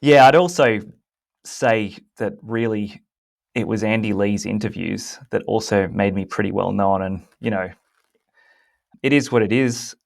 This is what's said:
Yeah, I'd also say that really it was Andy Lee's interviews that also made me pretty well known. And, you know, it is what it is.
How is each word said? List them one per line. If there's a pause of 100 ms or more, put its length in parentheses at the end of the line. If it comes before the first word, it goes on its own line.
Yeah,
I'd
also (640)
say (200)
that
really (540)
it
was
Andy
Lee's
interviews (120)
that
also
made
me
pretty
well
known.
And, (180)
you
know, (1300)
it
is
what
it
is. (100)